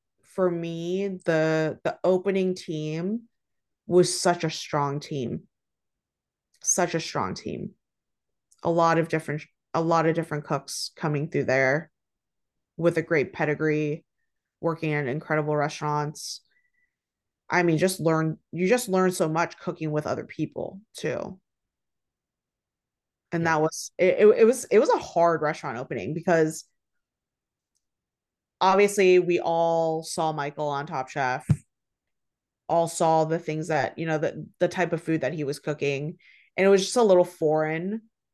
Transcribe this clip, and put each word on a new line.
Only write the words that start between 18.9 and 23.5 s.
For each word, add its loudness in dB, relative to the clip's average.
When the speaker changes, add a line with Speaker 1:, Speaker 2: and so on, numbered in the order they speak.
Speaker 1:
so 0
much -2
cooking -6
with -2
other -4
people -8
too. -8
And -2
Speaker 2:
Yeah. 2